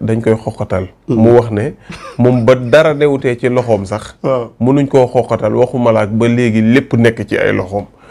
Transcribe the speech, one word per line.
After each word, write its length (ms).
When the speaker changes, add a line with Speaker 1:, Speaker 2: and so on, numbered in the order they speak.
Speaker 1:
dañ 200
koy 140
xoqatal. 520
Speaker 2:
Mhm. 100
Speaker 1:
Mu 160
wax 180
ne 220
moom 260
ba 100
dara 380
newutee 460
ci 100
loxoom 360
sax. 360
Speaker 2:
Waaw. 380
Speaker 1:
Mënuñ 280
koo 200
xoqatal, 480
waxuma 360
la 100
ak 100
ba 160
léegi 340
lépp 340
nekk 320
ci 100
ay 180
loxoom. 300